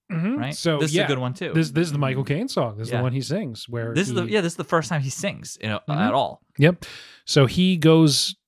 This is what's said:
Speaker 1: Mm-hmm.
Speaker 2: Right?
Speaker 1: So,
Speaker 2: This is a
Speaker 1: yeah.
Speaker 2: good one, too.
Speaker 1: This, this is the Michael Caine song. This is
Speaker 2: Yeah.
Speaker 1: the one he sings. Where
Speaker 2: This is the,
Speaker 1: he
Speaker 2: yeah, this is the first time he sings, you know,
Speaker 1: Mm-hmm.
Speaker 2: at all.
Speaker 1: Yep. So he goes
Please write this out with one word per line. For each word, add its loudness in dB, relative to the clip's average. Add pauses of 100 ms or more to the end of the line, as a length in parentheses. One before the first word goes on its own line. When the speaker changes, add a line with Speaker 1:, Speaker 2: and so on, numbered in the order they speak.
(100)
Speaker 1:
Mm-hmm. -2
Speaker 2:
Right? -6
Speaker 1:
So, 0
Speaker 2:
This 0
is 0
a 4
Speaker 1:
yeah. 0
Speaker 2:
good 0
one, -4
too. -6
Speaker 1:
This, 2
this 0
is -6
the -2
Michael 0
Caine -2
song. -2
This -8
is -8
Speaker 2:
Yeah. -2
Speaker 1:
the 0
one -2
he -2
sings. -6
Where -6
Speaker 2:
This -2
is -4
the, -2
Speaker 1:
he -6
Speaker 2:
yeah, 2
this -2
is -16
the -8
first 0
time -2
he -4
sings, -8
you -4
know, -4 (100)
Speaker 1:
Mm-hmm. -4
Speaker 2:
at 2
all. -2 (160)
Speaker 1:
Yep. 4 (400)
So 4
he 2
goes 6 (140)